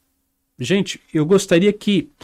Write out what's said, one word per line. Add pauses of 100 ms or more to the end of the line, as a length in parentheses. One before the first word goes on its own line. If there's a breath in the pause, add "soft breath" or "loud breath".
(600)
Gente, (140)
eu
gostaria
que (140 loud breath)